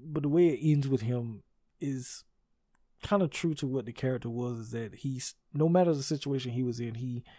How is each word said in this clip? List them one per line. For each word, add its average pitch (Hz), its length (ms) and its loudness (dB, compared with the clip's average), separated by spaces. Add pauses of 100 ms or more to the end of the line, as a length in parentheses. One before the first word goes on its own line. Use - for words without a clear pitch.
(120)
but 147 100 -2
the 143 60 0
way 170 200 6
it 139 140 0
ends 147 260 4
with 131 140 2
him 117 400 -4 (380)
is 135 440 -6 (800)
kind 202 200 2
of 160 80 2
true 160 240 0
to 139 120 -4
what 127 180 -2
the 117 80 -10
character 127 380 -2
was, 120 280 -4
is 113 120 -10
that 113 240 -6
he's, 131 400 -6 (180)
no 156 160 4
matter 175 240 6
the 139 100 0
situation 135 500 -2
he 127 100 0
was 120 180 -2
in, 117 140 -6
he 120 280 -6 (160)